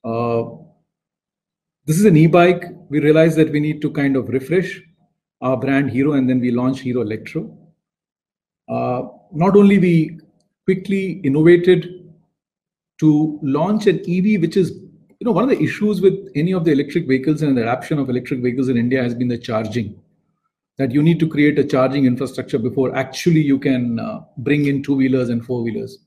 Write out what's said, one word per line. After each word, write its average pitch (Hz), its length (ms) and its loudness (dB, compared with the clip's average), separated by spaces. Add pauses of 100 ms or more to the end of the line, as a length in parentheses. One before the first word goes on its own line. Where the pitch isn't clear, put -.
Uh, 117 400 -2 (1400)
this 156 140 0
is 214 40 2
an 180 120 8
e-bike. 175 480 4 (240)
We 143 100 -2
realized 156 380 4
that 151 160 2
we 151 80 0
need 151 220 -4
to 151 100 -4
kind 139 240 0
of 117 120 -2
refresh 156 520 -4 (600)
our 127 160 -2
brand 135 340 -2
Hero, 139 240 0
and 127 140 2
then 127 120 0
we 123 100 -2
launched 127 320 -2
Hero 123 200 -4
Electro. - 540 -8 (1120)
Uh, 123 340 -4 (300)
not 185 240 2
only 202 220 6
we 170 400 2 (460)
quickly 190 580 -4
innovated 170 880 2 (880)
to 151 440 2
launch 170 440 0
an 165 220 2
E 180 120 0
V, 208 180 2
which 165 180 -2
is, 180 140 2 (480)
you - 60 -14
know, 233 80 -2
one 190 120 2
of 269 60 0
the 214 100 2
issues 196 400 -2
with 180 140 4 (220)
any 170 160 0
of 175 120 -2
the 165 80 4
electric 143 360 -2
vehicles 147 340 0
and 139 140 2
the 117 60 0
adoption 127 360 -4
of 131 100 -4
electric 127 320 -4
vehicles 127 280 -2
in 127 80 0
India 123 260 0
has 120 120 -4
been 123 140 -4
the 117 100 -4
charging, 110 640 -6 (760)
that 131 140 -2
you 147 100 2
need 165 160 4
to 156 100 0
create 147 300 2
a 139 60 2
charging 135 420 0
infrastructure 127 520 -4
before 123 360 -2
actually 156 460 0
you 139 180 2
can, 123 400 -2
uh, 110 220 -8 (180)
bring 143 280 0
in 139 160 -2
two-wheelers 131 460 0
and 117 160 -4
four-wheelers. 117 640 -8